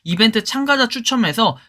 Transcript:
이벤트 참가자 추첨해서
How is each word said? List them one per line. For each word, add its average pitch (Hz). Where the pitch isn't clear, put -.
이벤트 214
참가자 269
추첨해서 226